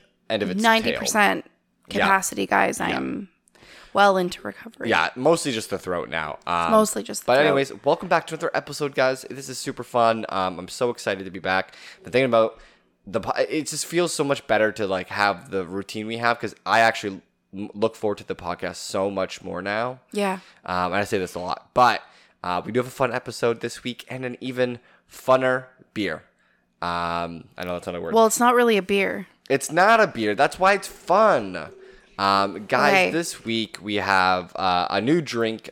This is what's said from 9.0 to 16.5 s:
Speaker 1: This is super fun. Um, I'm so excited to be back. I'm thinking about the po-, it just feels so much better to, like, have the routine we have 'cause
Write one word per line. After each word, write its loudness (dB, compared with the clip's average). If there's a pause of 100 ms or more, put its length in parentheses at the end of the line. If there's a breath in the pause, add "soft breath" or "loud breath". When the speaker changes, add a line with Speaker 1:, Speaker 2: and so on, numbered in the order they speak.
Speaker 1:
This -14
is -12
super -8
fun. 2
Um, -2
I'm -10
so -2
excited -4
to -12
be -12
back. -2 (300 loud breath)
I'm -14
thinking 4
about 4 (460 soft breath)
the -4
po-, -2
it -2
just -6
feels 0
so -2
much -4
better 2
to, -4
like, -4
have 0
the -2
routine -8
we -8
have 0
'cause -8 (100)